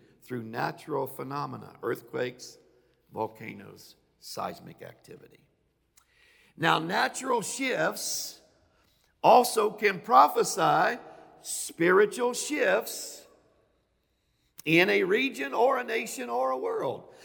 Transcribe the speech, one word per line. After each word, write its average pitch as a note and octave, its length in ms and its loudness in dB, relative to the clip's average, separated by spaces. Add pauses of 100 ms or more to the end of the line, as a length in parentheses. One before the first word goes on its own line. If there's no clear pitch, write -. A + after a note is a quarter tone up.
(220)
through A#2+ 220 -10
natural C3+ 600 -6
phenomena, C3+ 760 -10
earthquakes, B2 720 -8 (560)
volcanoes, G2+ 840 -12 (240)
seismic - 600 -12
activity. - 600 -20 (1160)
Now, D#3+ 220 2
natural A#3 640 -2
shifts - 1000 -4 (840)
also A3 460 6
can G3 320 0
prophesy G#3+ 1000 4 (440)
spiritual G3+ 880 2
shifts - 960 -2 (1400)
in E3+ 240 4
a G3+ 140 4
region C4 500 0
or B3 240 2
a B3 80 -4
nation A#3 460 -6
or C4 200 -2
a C4 80 -2
world. - 460 -4 (200)